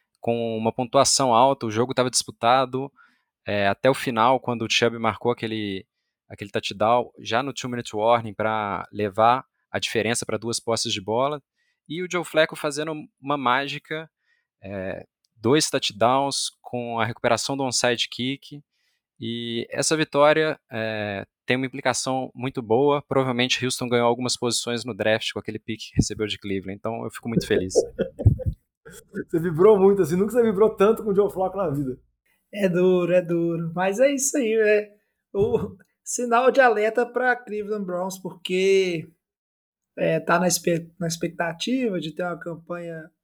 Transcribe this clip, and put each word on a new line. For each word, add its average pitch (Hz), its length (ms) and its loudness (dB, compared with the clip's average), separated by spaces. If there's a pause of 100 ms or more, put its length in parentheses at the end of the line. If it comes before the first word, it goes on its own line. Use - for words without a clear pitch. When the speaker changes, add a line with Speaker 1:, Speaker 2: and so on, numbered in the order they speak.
(220)
Speaker 1:
com 117 360 -2
uma 110 160 0
pontuação 127 600 2
alta, 131 320 4
o 110 60 -4
jogo 123 220 0
tava 127 160 2
disputado, 131 800 0 (560)
é, 101 220 0
até 101 220 2
o 135 40 4
final, 123 460 2
quando 117 240 -4
o 107 60 -6
Chubb 117 280 2
marcou 113 340 -2
aquele, 107 540 -6 (420)
aquele 104 220 -14
touchdown, 113 680 0
já 113 240 -2
no 135 100 -8
two-minute 120 420 -8
warning, 113 380 2
pra 107 580 -4
levar 107 540 2 (240)
a 98 80 -6
diferença 110 480 -2
pra 107 120 -4
duas 113 220 -6
posses 113 320 -2
de 101 100 -6
bola, 127 400 -2 (460)
e 160 140 -8
o 180 80 -6
Joe 175 140 -4
Flacco 156 320 0
fazendo 151 380 -6 (280)
uma 143 160 -2
mágica, 139 720 -2 (540)
é, 95 420 -8 (300)
dois 127 340 2
touchdowns 131 840 0 (100)
com 120 380 -6
a 110 60 2
recuperação 117 500 0
do 139 80 -4
onside 123 460 0
kick, 139 520 -8 (580)
e 117 500 -6
essa 143 260 -2
vitória, 156 640 2 (120)
é, 107 540 -6 (200)
tem 123 100 2
uma 131 100 -2
implicação 131 720 -2
muito 127 260 -6
boa, 139 460 2
provavelmente 127 560 0
Houston 127 240 -4
ganhou 120 200 2
algumas 120 280 0
posições 117 480 -4
no 117 100 -8
draft 107 380 0
com - 80 -6
aquele 107 200 -10
pick 110 200 -10
que - 160 -12
recebeu 107 320 0
de 101 100 -6
Cleveland, 98 400 -6
então 117 280 -8
eu 113 60 -8
fico - 180 -10
muito 113 180 0
feliz. 92 280 0
Speaker 2:
<laughs> - 800 0 (720)
Você 170 80 -2
vibrou 180 400 6
muito, 196 240 6
assim, 160 140 2
nunca 202 160 2
você 240 100 2
vibrou 214 280 4
tanto 214 340 2
com 220 60 -2
o 196 40 0
Joe 196 160 4
Flacco 185 280 -4
na 190 120 -2
vida. 139 300 -4 (540)
Speaker 3:
É 202 160 0
duro, 180 420 4
é 180 100 6
duro, 170 540 -2
mas 196 240 0
é 269 100 6
isso 277 280 -2
aí, 220 180 2
né? 208 340 2 (440)
O 208 420 0 (260)
sinal 247 500 2
de 269 100 4
alerta 220 440 4
pra 247 300 0
Cleveland 208 500 -6
Browns, 185 320 -4
porque, 185 880 0 (920)
é, 160 240 0
tá 170 180 2
na 180 80 2
espe-, 170 500 -2
na 170 80 -4
expectativa 175 920 -4
de 160 160 -8
ter 180 80 -6
uma 170 160 -6
campanha 170 720 -12 (120)